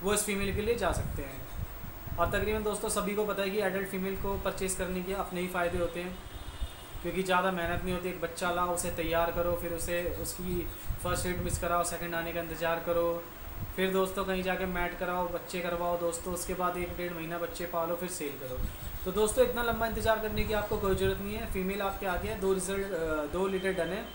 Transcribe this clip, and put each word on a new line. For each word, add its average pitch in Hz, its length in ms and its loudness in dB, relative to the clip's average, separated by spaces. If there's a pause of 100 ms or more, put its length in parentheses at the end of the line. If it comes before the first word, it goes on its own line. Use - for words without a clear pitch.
वो 196 100 4
इस 202 100 2
फीमेल 196 320 0
के 202 60 0
लिए 226 140 4
जा 175 160 2
सकते - 300 0
हैं। 135 260 -6 (680)
और 170 140 4
तकरीबन 208 320 2
दोस्तों 208 260 0
सभी 202 260 0
को 208 100 2
पता 196 180 0
है 196 60 2
कि 208 100 0
एडल्ट 190 280 0
फीमेल 190 280 -2
को 196 220 0
परचेज 190 380 -2
करने 185 260 -2
के 190 120 -2
अपने 180 280 -2
ही 180 60 -2
फ़ायदे 180 300 0
होते 175 220 0
हैं, 180 180 -6 (840)
क्योंकि 180 220 0
ज़्यादा 185 280 6
मेहनत 170 320 0
नहीं 185 100 2
होती। 180 160 0
एक 170 120 -4
बच्चा 175 300 0
लाओ, 175 240 2
उसे 175 160 0
तैयार 165 400 2
करो, 175 300 2
फिर 170 120 -2
उसे, 175 480 -2
उसकी 180 460 -2 (360)
फर्स्ट 175 220 0
एड 180 160 0
मिस 175 180 0
कराओ, 175 240 2
सेकंड 170 320 -2
आने 165 180 -2
का 170 80 -2
इंतज़ार 165 440 0
करो, 170 380 2 (520)
फिर 190 160 2
दोस्तों 190 340 2
कहीं 185 180 0
जाके 185 220 0
मैट 175 340 0
कराओ, 180 280 0
बच्चे 175 320 -4
करवाओ 175 400 0
दोस्तों, 170 340 0
उसके 175 200 -2
बाद 175 240 0
एक 175 200 -2
डेढ़ 175 160 -4
महीना 165 240 -4
बच्चे 170 280 -4
पालो, 170 300 0
फिर 175 140 -4
सेल 147 220 -4
करो। 127 280 -6 (460)
तो 185 60 -2
दोस्तों 214 380 6
इतना 240 140 0
लंबा 226 240 2
इंतज़ार 220 320 4
करने 214 240 0
की 214 100 0
आपको 208 240 0
कोई 190 180 4
ज़रूरत 190 260 2
नहीं 202 140 -4
है। 226 160 -4
फीमेल 196 300 0
आपके 196 240 -2
आगे 180 220 0
है, 214 120 -2
दो 190 140 4
रिजल्ट, 190 320 0
अ, 160 480 0
दो 185 140 2
लीटर 190 260 0
डन 170 140 0
है 208 280 -2